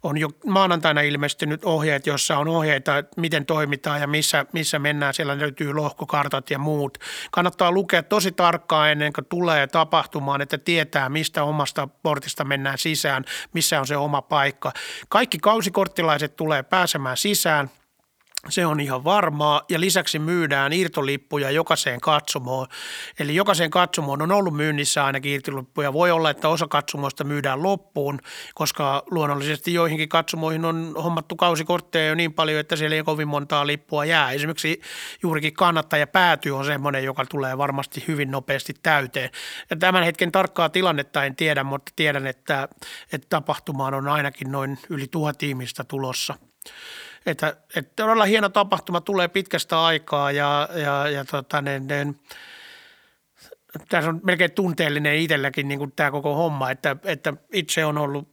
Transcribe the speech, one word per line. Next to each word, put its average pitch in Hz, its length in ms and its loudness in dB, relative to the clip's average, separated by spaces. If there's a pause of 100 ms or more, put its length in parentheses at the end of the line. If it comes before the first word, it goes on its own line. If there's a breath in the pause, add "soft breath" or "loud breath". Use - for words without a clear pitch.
On 151 140 -2
jo 156 120 0 (160)
maanantaina 175 560 4
ilmestynyt 147 640 -2
ohjeet, 151 420 2
jossa 143 300 0
on 151 100 0
ohjeita, 156 440 2 (260)
miten 160 280 0
toimitaan 147 560 -2
ja 143 60 -2
missä, 147 460 0
missä 160 260 -2
mennään. 147 340 0
Siellä 139 260 -2
löytyy 147 340 -2
lohkokartat 143 760 -2
ja 139 100 -2
muut. 147 380 -2 (340 loud breath)
Kannattaa 175 400 2
lukea 180 320 2
tosi 190 280 2
tarkkaan 165 580 4
ennen 147 240 0
kuin 139 120 -4
tulee 165 420 2
tapahtumaan, 147 760 0
että 143 160 -4
tietää, 156 520 0
mistä 156 340 -2
omasta 147 440 -2 (160)
portista 147 400 -2
mennään 139 340 -2
sisään, 139 460 0 (300 loud breath)
missä 160 260 2
on 135 80 -2
se 147 100 -2
oma 143 240 0
paikka. 139 500 0 (380 loud breath)
Kaikki 226 300 2
kausikorttilaiset 180 960 2
tulee 156 280 0
pääsemään 151 540 0
sisään. 156 520 2 (800)
Se 175 160 0
on 151 140 0
ihan 131 240 -4
varmaa. 151 680 2
Ja 160 100 0
lisäksi 175 400 0
myydään 151 540 0
irtolippuja 143 760 -2
jokaiseen 151 500 0
katsomoon. 131 680 -2 (520 loud breath)
Eli 147 160 -2
jokaiseen 175 360 2
katsomoon 156 500 0
on 165 100 0
ollut 196 240 2
myynnissä 147 500 0
ainakin 135 260 -2
irtolippuja. 139 640 -4
Voi 175 180 4
olla, 165 180 2
että 151 200 0
osa 160 180 0
katsomoista 143 560 -4
myydään 143 400 -2
loppuun, 147 560 -2 (360 loud breath)
koska 143 560 -2
luonnollisesti 147 640 -2
joihinkin 160 360 0
katsomoihin 160 560 0
on 165 380 -2
hommattu 165 320 -2
kausikortteja 165 720 0
jo 156 80 2
niin 165 180 0
paljon, 156 260 0
että 151 160 -2
siellä 156 200 0
ei 156 80 -2
kovin 156 240 -2
montaa 143 400 0
lippua 147 380 -2
jää. 151 260 2
Esimerkiksi 151 500 -4 (420 loud breath)
juurikin 156 300 0
kannattajapääty 165 960 4
on 135 160 -2
semmoinen, 139 380 -2
joka 135 220 -2
tulee 131 320 -4
varmasti 139 500 -4
hyvin 147 240 -2
nopeasti 139 420 -4 (100)
täyteen. 139 460 0 (400 loud breath)
Ja - 60 -2
tämän 185 280 4
hetken 170 280 0
tarkkaa 175 380 2
tilannetta 156 560 0
en 135 100 -6
tiedä, 151 280 0
mutta 139 320 -6
tiedän, 143 320 0
että, 135 400 -4 (460 loud breath)
että 147 160 -10
tapahtumaan 139 640 -2
on 139 140 -4
ainakin 143 440 -2
noin 135 280 -6 (100)
yli 139 180 -6
tuhat 151 360 -4
ihmistä 131 400 -6
tulossa. 135 520 -6 (880 loud breath)
Että, 156 300 -2 (200)
että - 200 -6
todella 220 300 4
hieno 202 240 4
tapahtuma 196 520 2
tulee 185 260 0
pitkästä 170 560 0
aikaa 151 480 2
ja, 143 440 2
ja, 143 320 0
ja 139 180 -4
tota, 143 360 -4
ne, 139 180 -4
ne, 143 280 -2 (1800 loud breath)
tässä 165 200 2
on 165 140 -2
melkein 180 280 2
tunteellinen 151 640 0
itselläkin 147 520 0
niin 139 120 -4
kuin 139 160 -6
tää 147 160 2
koko 143 240 -2
homma, 143 360 0
että, 135 320 -2
että 156 300 -4 (200)
itse 165 320 0
on 151 120 0
ollut 143 360 -4